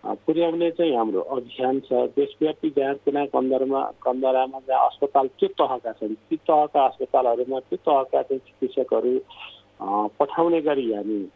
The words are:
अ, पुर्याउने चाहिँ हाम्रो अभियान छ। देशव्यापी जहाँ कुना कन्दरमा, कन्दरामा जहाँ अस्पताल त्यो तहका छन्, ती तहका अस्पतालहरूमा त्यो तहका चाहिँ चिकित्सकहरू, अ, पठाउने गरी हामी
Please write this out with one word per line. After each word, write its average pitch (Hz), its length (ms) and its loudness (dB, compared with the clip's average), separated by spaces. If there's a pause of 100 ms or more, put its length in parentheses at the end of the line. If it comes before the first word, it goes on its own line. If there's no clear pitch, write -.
अ, 104 100 -6
पुर्याउने 165 560 0
चाहिँ 165 260 0
हाम्रो 107 240 0
अभियान 127 600 -4
छ। - 120 -6
देशव्यापी 143 760 0
जहाँ 139 240 0
कुना 143 320 -2
कन्दरमा, 131 560 0
कन्दरामा 131 840 -2
जहाँ 131 180 4
अस्पताल 135 420 0
त्यो - 200 -2
तहका 127 440 -2
छन्, 110 220 -6
ती - 220 -6
तहका 151 500 2
अस्पतालहरूमा 127 720 0
त्यो 127 180 -6
तहका 135 460 0
चाहिँ 131 160 -4
चिकित्सकहरू, 127 840 -2 (600)
अ, 104 280 -2 (120)
पठाउने 165 400 2
गरी 135 340 0
हामी 101 420 -4